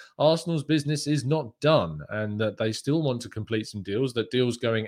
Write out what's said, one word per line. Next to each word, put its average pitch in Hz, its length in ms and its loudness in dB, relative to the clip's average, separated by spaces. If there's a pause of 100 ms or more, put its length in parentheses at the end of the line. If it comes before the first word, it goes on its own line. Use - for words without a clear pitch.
(200)
Arsenal's 160 440 2
business 147 440 0
is 143 180 0
not 135 340 -2
done 101 400 2 (100)
and 104 300 -4
that 107 160 0
they 110 160 -2
still 143 300 -2
want 131 200 -2
to 113 60 -12
complete 110 400 -4
some 104 140 -10
deals, 117 320 -2
that 113 160 -2
deals 123 260 2
going 113 320 0